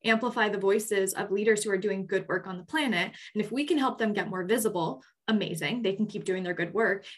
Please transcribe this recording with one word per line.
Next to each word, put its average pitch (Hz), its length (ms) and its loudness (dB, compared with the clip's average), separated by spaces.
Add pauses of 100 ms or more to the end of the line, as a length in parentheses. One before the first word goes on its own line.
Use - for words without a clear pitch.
amplify 226 460 2
the 208 80 -2
voices 196 560 2
of 190 180 -4
leaders 208 320 2
who 214 80 -2
are 196 60 2
doing 190 300 -2
good 190 200 0
work 180 200 -2
on 190 100 -8
the 180 80 -12
planet. 226 480 0 (220)
And 208 100 0
if - 80 -8
we 285 140 -2
can 330 100 2
help 262 220 0
them 214 160 2
get 196 160 -2
more 185 140 -4
visible, 202 580 0 (260)
amazing. 208 540 0
They 196 100 2
can 202 140 0
keep - 180 -6
doing 185 180 0
their 180 120 -2
good 175 180 -2
work. 196 320 0 (140)